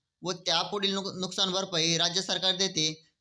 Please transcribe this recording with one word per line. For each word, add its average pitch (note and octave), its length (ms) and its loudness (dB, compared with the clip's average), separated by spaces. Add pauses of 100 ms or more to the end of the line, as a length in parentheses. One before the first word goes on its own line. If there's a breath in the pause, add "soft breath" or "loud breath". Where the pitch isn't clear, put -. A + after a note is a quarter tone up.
(220)
व F3+ 100 -2
त्यापुढील F#3 600 0
नुक-, G3 220 -4
नुकसान F#3 360 -2
भरपाई F3 460 2
राज्य E3+ 260 2
सरकार F#3 340 0
देते. F3+ 500 0 (140 soft breath)